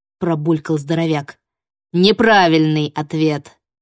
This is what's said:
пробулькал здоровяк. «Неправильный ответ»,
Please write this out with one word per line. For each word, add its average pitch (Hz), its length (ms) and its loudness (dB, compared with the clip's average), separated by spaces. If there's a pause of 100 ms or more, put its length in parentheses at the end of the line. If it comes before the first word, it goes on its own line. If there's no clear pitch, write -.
(200)
пробулькал 160 580 -2
здоровяк. 156 600 -4 (540)
«Неправильный 170 1000 2
ответ», 151 640 -6 (240)